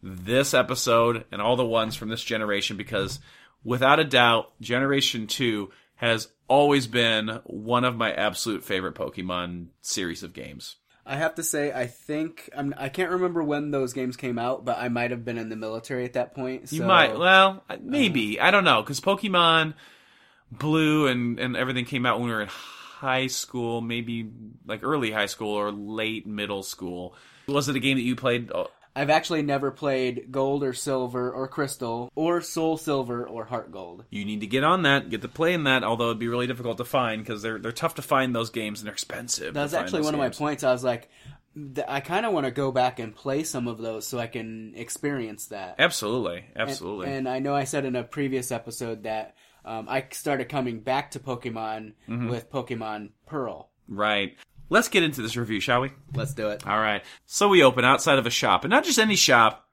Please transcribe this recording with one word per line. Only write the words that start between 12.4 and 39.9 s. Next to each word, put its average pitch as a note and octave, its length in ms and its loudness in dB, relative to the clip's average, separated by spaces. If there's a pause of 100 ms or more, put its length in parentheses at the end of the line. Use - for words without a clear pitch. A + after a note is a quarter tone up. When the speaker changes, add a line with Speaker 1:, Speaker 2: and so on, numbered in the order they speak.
Speaker 2:
I'm, C#3 220 -4
I C3+ 120 -6
can't F3+ 200 -2
remember F3+ 320 0
when D3 280 -2
those C3 220 0
games B2+ 240 -4
came B2 220 -4
out, A#2+ 260 -2
but B2 140 -2
I B2 100 -4
might A#2+ 220 0
have A#2+ 140 -6
been A#2 120 -4
in A2+ 120 -6
the A2 80 -8
military A2+ 480 -6
at B2 100 -8
that A#2+ 200 -2
point, C3 380 -6
Speaker 1:
You D#3 80 -4
Speaker 2:
so, F3 60 0
Speaker 1:
might, D3+ 320 6
well, F#3+ 460 6 (180)
maybe. E3+ 560 2
Speaker 2:
uh, C#3 80 4
Speaker 1:
I F3+ 40 8
don't G3 140 6
know, B2 180 6
'cause C3 180 -6
Pokemon F3 720 4 (800)
Blue D3+ 560 4
and, A#2+ 320 0
and B2+ 160 -4
everything B2+ 300 -2
came B2 200 -2
out A#2 140 2
when A#2+ 80 -2
we A#2 60 -2
were A2 80 -2
in G#2 60 -6
high - 760 -4
school, A#2 540 -4
maybe, A#2 500 -6 (340)
like, G#2+ 200 -8
early C3 260 0
high G#2+ 160 0
school G#2 280 -4
or G#2 180 0
late A2 540 -6
middle G#2 360 -4
school. F2+ 520 -8 (340)
Was C#3 200 0
it C#3+ 80 0
a B2+ 40 0
game C3+ 160 2
that B2+ 80 0
you B2 100 0
played? A#2+ 380 -2
Oh. F2 180 -4 (260)
Speaker 2:
I've C#3 140 0
actually D#3+ 320 2
never C#3 280 0
played C3 640 -2
Gold C#3 320 0
or C3 80 0
Silver B2 580 -2
or C3 160 -4
Crystal B2 680 -4
or E3+ 240 2
Soul D#3+ 360 -2
Silver B2+ 520 -2
or A2+ 160 -8
Heart A2 260 -6
Gold. F#2 400 -14
Speaker 1:
You G2+ 140 -6
need G#2+ 160 -4
to G#2 80 -6
get C3 160 2
on F3 180 4
that, C#3 280 4
get A2 120 -4
to C3 60 -8
playing E3 360 0
that, C3 200 2
although A#2 220 0
it'd A2+ 120 0
be A#2 80 -4
really B2 220 -2
difficult A#2+ 300 -4
to B2 60 -6
find A2+ 400 -2
'cause G#2+ 180 -8
they're, A2 180 -6
they're A2 100 -4
tough D#3+ 260 -4
to C#3+ 60 -8
find, C3 320 2
those A2+ 160 -2
games, G#2+ 300 -6
and G#2 80 -10
they're G#2+ 60 -10
expensive - 600 -6
Speaker 2:
That's C#3+ 160 -2
Speaker 1:
to E3 60 -2
find - 80 0
Speaker 2:
actually D#3 160 -2